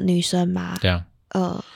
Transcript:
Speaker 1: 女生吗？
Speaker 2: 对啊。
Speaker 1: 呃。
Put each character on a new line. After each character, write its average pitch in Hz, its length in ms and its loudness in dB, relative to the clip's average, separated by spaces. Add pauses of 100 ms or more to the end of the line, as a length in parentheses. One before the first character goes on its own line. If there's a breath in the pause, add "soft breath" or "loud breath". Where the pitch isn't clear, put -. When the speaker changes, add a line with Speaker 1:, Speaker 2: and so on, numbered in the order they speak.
Speaker 1:
女 180 160 4
生 180 260 0
吗？ 180 320 -4
Speaker 2:
对 92 120 2
啊。 87 120 0 (280)
Speaker 1:
呃。 180 300 -2 (140 loud breath)